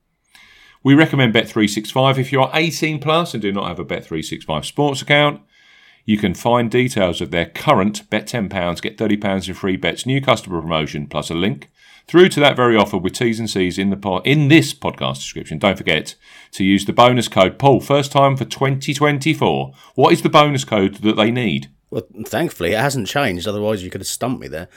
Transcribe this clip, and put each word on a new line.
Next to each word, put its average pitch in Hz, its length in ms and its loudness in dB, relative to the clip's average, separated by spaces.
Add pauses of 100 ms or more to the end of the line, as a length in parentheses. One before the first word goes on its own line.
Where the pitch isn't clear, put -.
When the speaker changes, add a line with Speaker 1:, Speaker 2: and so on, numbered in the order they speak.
(840)
Speaker 1:
We 135 120 4
recommend 143 380 2
Bet 110 140 2
three 107 200 0
six 107 240 -6
five 135 260 2
if 131 140 -4
you 135 100 2
are 131 140 0
eighteen 160 440 -2
plus 160 360 -2
and 113 60 -6
do 101 100 -2
not 98 160 -4
have 87 120 -8
a 85 60 -8
Bet 85 180 -8
three 80 200 -8
six - 200 -10
five 76 220 -4
sports 143 380 -2
account. 147 380 -2 (680)
You 107 120 2
can 90 160 -2
find 120 340 0
details 107 500 0
of 85 120 -6
their 85 160 -2
current 104 640 0
bet 107 160 -4
ten 107 200 -6
pounds, 87 320 -4
get - 180 -8
thirty 107 200 0
pounds 95 300 -4
in 92 80 -10
free 95 200 -4
bets, 85 300 -6
new 135 160 -2
customer 98 400 -2
promotion, 78 460 -4
plus 76 240 -6
a - 20 -4
link 98 380 -4 (360)
through 175 220 6
to - 100 -2
that 143 160 4
very 120 220 4
offer 101 180 2
with 90 180 -2
T's 117 260 -2
and 110 100 -6
C's 92 300 0
in 98 100 0
the 95 80 -2
po-, 95 220 -2
in 143 280 2
this 143 240 6
podcast 69 440 -6
description. - 420 -12
Don't 95 180 2
forget 78 380 -2 (380)
to - 120 -4
use 98 220 4
the - 80 -4
bonus 120 340 4
code 104 300 2
Paul, 135 240 4
first 143 300 0
time 135 260 4
for 127 80 -6
twenty 139 480 -4
twenty-four. 135 800 0 (220)
What 156 180 4
is 170 80 2
the 165 80 0
bonus 147 340 4
code 98 340 0
that 107 180 0
they 110 160 2
need? 104 400 -4 (180)
Speaker 2:
Well, - 140 -6 (240)
thankfully, 107 460 -4
it 107 60 0
hasn't 131 280 -2
changed. 98 400 -2
Otherwise, 104 360 -4
you 90 60 -12
could 95 120 -10
have - 60 -10
stumped - 320 -6
me - 80 -14
there. 80 300 -12